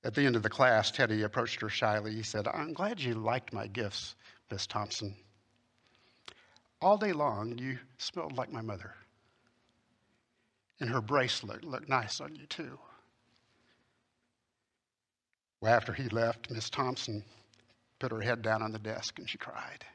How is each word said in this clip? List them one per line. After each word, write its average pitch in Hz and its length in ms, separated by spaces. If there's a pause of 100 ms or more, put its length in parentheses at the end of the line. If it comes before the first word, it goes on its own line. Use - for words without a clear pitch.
At 107 60
the 139 140
end 120 100
of 107 60
the 107 80
class, 120 400
Teddy 107 320
approached 117 400
her 110 80
shyly. 107 420
He 110 100
said, 107 240
"I'm 151 280
glad 202 260
you 123 140
liked 113 400
my 107 120
gifts, 104 500 (340)
Miss 98 160
Thompson. 104 500 (1700)
All 196 160
day 196 160
long, 117 420
you 131 220 (180)
smelled 156 400
like 131 160
my 123 80
mother. 104 340 (1800)
And 123 120
her 127 100
bracelet 120 640
looked 139 240
nice 123 320
on 151 140
you, - 100
too." - 340 (2750)
Well, 110 100
after 107 220
he 127 160
left, 117 400
Miss 113 180
Thompson 127 560 (720)
put 131 140
her 110 80
head 117 220
down 110 180
on 110 120
the 110 60
desk 107 400
and - 120
she - 80
cried. - 560